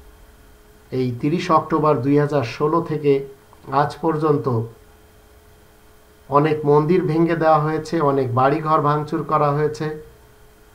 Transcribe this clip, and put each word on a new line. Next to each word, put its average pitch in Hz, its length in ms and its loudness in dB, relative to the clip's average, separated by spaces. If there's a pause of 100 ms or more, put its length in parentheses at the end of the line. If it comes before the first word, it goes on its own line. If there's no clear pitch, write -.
(920)
এই 127 300 -4
তিরিশ 160 300 -2
অক্টোবর 156 460 2
দুই 139 220 2
হাজার 143 260 0
ষোলো 156 380 -2
থেকে 143 440 0 (460)
আজ 139 280 0
পর্যন্ত 147 640 0 (1700)
অনেক 151 380 0
মন্দির 151 360 4
ভেঙে 165 340 0
দেওয়া 160 220 4
হয়েছে, 156 420 -2
অনেক 139 340 0
বাড়িঘর 151 460 2
ভাঙচুর 151 420 -2
করা 147 280 0
হয়েছে, 151 520 -4 (720)